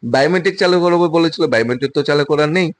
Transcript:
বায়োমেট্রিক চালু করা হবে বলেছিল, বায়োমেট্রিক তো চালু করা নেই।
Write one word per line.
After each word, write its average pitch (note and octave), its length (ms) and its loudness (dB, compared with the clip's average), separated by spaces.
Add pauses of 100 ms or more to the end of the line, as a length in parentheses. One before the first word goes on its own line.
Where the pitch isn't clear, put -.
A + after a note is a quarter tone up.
(140)
বায়োমেট্রিক E3+ 480 0
চালু F3+ 220 2
করা F3 140 2
হবে F3 200 2
বলেছিল, E3 260 0 (100)
বায়োমেট্রিক B2 440 -2
তো D3 120 -2
চালু D3 220 2
করা D3+ 140 0 (120)
নেই। F3+ 120 0 (100)